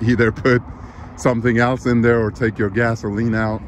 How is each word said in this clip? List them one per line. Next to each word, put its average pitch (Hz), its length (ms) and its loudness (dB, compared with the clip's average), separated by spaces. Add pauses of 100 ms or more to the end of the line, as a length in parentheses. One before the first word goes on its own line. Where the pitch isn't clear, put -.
either 117 300 2
put 123 300 2 (560)
something 120 420 0
else 123 260 0
in 120 160 4
there 117 200 4
or 110 100 0
take 110 260 -2
your 107 120 0
gasoline 110 680 -2
out. 110 320 -2